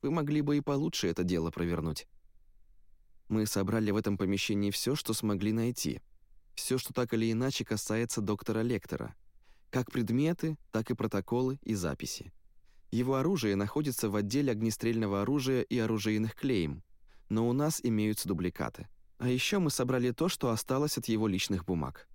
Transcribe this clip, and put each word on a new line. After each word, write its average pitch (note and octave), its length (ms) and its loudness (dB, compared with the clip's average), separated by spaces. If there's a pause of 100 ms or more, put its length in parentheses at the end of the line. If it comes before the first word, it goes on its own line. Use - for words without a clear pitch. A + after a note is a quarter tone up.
Вы C#3+ 80 0
могли D3+ 320 2
бы D3 160 2
и D3 40 2
получше D3 440 0
это F2 180 0
дело E2+ 280 2
провернуть. E2 560 -2 (1200)
Мы G#2+ 180 2
собрали G#2 420 0
в G2 60 2
этом G2+ 220 0
помещении G2+ 520 0
все, A#2+ 260 -2
что - 180 -4
смогли G#2 400 0
найти. A2+ 480 -2 (540)
Все, - 220 -2
что - 160 -6
так B2 200 0
или A2+ 180 2
иначе B2 320 0
касается A2 580 -2
доктора G#2+ 380 -2
Лектора. A2+ 560 -2 (560)
Как B2+ 200 -2
предметы, D3 680 0 (140)
так A2 200 -2
и - 20 2
протоколы A#2+ 680 0
и A2 100 -2
записи. - 600 -4 (580)
Его B2 240 2
оружие C3+ 400 2
находится A#2 540 0
в G2+ 80 0
отделе B2 340 2
огнестрельного A2 680 0
оружия B2+ 400 2
и - 180 0
оружейных A2 560 0
клейм, E2 480 0 (460)
но A2 180 2
у A#2+ 60 2
нас D3 280 2
имеются G#2+ 460 2
дубликаты. F2 600 -2 (300)
А A#2+ 120 0
еще C3 320 2
мы D3+ 100 4
собрали B2 400 2
то, D#3+ 160 0
что C3+ 240 0
осталось C3+ 460 0
от - 80 -6
его A2 220 2
личных F#2 380 0
бумаг. D#2+ 500 -2